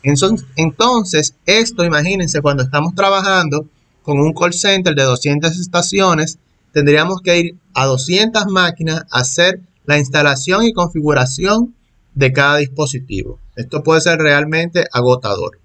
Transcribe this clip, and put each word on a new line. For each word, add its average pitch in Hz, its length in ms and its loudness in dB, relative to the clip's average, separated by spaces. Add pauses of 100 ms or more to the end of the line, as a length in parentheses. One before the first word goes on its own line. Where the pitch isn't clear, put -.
Enson-, 185 420 0 (120)
entonces, 180 760 0 (120)
esto, 226 380 0
imagínense, 165 560 -2
cuando 143 220 0
estamos 147 320 -2
trabajando 190 760 0 (340)
con 143 160 -2
un 156 140 2
call 170 220 -2
center 190 400 0
de 139 80 2
doscientas 147 560 0
estaciones, 175 800 0 (340)
tendríamos 156 500 2
que 175 160 2
ir 170 180 -2 (180)
a 131 120 0
doscientas 190 600 0
máquinas 165 640 -2
a 123 100 0
hacer 180 400 0 (240)
la 147 140 2
instalación 147 680 0
y 226 80 2
configuración 170 1000 0 (400)
de 135 180 2
cada 143 260 2
dispositivo. 135 800 -6 (160)
Esto 127 260 -8
puede 160 180 4
ser 165 180 0
realmente 156 760 0
agotador. 120 720 -2